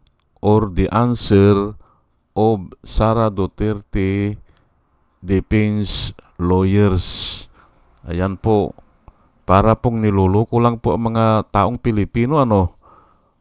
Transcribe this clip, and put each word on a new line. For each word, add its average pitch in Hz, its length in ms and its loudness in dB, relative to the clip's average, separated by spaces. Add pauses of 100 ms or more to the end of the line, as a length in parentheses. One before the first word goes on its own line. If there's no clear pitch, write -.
(400)
or 104 320 2
the 87 160 0
Answer 104 880 2 (560)
of 104 480 -2
Sara 110 480 0
Duterte 101 1120 -4 (800)
Defense 104 960 -2 (240)
Lawyers. 95 1040 0 (640)
Ayan 92 320 -4
po. 104 320 0 (720)
Para 107 320 4
pong 117 240 -4
niloloko 104 640 2
lang 120 160 0
po 98 160 -2
ang 113 160 -4
mga 110 400 0
taong 101 240 0
Pilipino, 117 640 -2
ano? 104 400 0 (600)